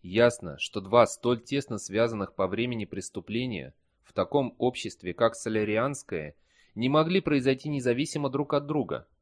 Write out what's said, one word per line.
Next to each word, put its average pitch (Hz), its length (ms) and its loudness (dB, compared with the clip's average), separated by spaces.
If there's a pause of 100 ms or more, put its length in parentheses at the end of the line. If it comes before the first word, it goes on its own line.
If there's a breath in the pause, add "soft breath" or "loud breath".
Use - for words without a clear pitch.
Ясно, 95 560 2
что - 240 -8
два 107 240 6
столь 120 360 -2
тесно 135 360 -6
связанных 107 560 -2
по 95 140 0
времени 110 380 -4
преступления 98 880 -8 (300)
в - 100 -20
таком 120 440 0
обществе, 120 560 -4
как 117 220 2
Солярианское, 107 1000 -2 (380 soft breath)
не 120 160 0
могли 160 320 4
произойти 135 480 2
независимо 139 600 0
друг 143 260 -2
от 143 100 0
друга. 127 420 -4 (140)